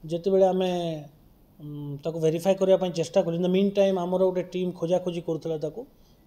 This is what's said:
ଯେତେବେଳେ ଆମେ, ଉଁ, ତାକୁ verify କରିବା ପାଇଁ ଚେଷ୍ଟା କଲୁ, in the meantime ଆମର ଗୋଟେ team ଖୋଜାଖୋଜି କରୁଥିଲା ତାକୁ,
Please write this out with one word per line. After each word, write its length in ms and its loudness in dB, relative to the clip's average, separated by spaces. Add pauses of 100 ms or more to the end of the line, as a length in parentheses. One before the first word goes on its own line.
ଯେତେବେଳେ 400 4
ଆମେ, 580 0 (560)
ଉଁ, 440 -10
ତାକୁ 160 -4
verify 340 2
କରିବା 240 4
ପାଇଁ 120 -2
ଚେଷ୍ଟା 320 0
କଲୁ, 140 -2
in 60 0
the 100 2
meantime 460 2
ଆମର 260 -2
ଗୋଟେ 180 0
team 300 -4
ଖୋଜାଖୋଜି 480 -2
କରୁଥିଲା 380 -4
ତାକୁ, 280 -8 (400)